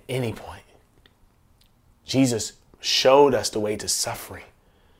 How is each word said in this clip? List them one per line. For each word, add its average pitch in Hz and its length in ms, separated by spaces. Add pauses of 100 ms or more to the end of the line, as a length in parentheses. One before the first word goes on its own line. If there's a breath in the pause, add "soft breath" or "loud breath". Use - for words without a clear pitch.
any 123 280
point. - 280 (1400)
Jesus 123 480 (260)
showed 135 540
us 107 160
the - 100
way 107 180
to 98 120
suffering, - 560 (560 soft breath)